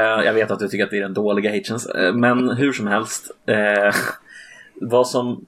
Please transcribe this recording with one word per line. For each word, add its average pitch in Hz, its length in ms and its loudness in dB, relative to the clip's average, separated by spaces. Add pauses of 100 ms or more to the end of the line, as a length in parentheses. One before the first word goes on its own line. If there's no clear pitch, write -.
(260)
jag 113 80 2
vet 107 180 2
att 95 80 -2
du 101 80 -2
tycker 101 160 -2
att 95 80 -2
det 104 60 -2
är 101 40 0
den 95 120 -6
dåliga 104 380 0
Hitchens. 104 340 -4
Eh, 92 280 0
men 123 360 2
hur 131 240 0
som 107 140 -4
helst. 107 440 -4 (140)
Eh, 104 500 2 (840)
vad 123 260 4
som 123 400 -4